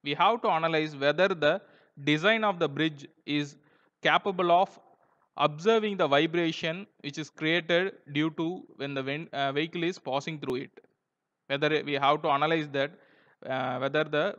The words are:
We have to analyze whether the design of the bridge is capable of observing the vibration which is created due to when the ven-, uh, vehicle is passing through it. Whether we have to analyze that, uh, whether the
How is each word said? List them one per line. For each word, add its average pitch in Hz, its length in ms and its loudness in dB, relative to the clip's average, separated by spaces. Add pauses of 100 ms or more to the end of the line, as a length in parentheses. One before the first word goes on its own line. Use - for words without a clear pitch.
We 143 120 -4
have 208 280 2
to 220 60 0
analyze 160 480 0
whether 147 320 2
the 165 320 0 (420)
design 165 400 2
of 196 160 0
the 165 100 0
bridge 151 380 -4 (200)
is 147 300 -4 (460)
capable 175 480 2
of 180 300 2 (560)
observing 196 600 0
the 180 100 2
vibration 160 800 0 (140)
which 143 180 -10
is 156 120 -10
created 170 640 0 (200)
due 151 180 0
to 165 320 -6 (140)
when 139 180 -6
the 135 80 -2
ven-, 143 300 -6
uh, 139 200 -2
vehicle 165 320 -2
is 180 140 -2
passing 143 400 -6
through 131 180 -6
it. 131 140 -10 (760)
Whether 147 380 0
we 147 100 -4
have 143 280 2
to 160 60 0
analyze 151 420 2
that, 139 220 -2 (540)
uh, 131 320 -4
whether 139 260 0
the 151 340 -2